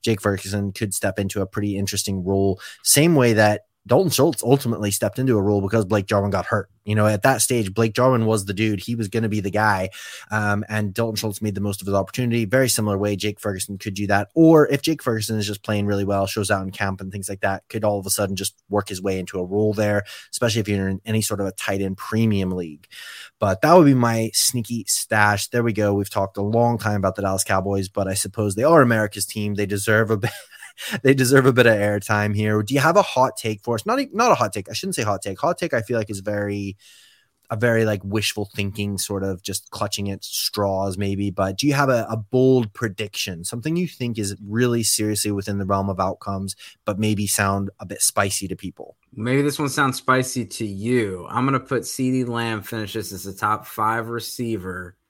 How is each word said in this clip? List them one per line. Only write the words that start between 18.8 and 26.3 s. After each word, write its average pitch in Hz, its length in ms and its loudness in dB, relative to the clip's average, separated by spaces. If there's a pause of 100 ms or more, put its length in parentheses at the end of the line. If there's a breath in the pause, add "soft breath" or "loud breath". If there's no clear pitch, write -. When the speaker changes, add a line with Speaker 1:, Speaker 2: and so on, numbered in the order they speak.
Speaker 1:
his 92 140 -10
way 95 160 -2
into 92 200 -6
a 90 60 -4
role 104 280 0
there, 104 280 0 (300 loud breath)
especially 113 300 0
if 101 60 -4
you're 95 220 0
in 95 160 -4
any 110 160 0
sort 104 180 -4
of 98 60 -2
a 95 60 -4
tight 98 300 -4
end 95 160 -4
premium 104 540 0
league. 85 360 -8 (520 loud breath)
But 98 220 0
that 156 120 6
would 175 120 10
be 139 80 8
my 113 400 2
sneaky 120 540 -2
stash. 104 640 2
There 120 140 0
we 117 100 2
go. 104 200 2
We've 101 160 0
talked 98 280 -2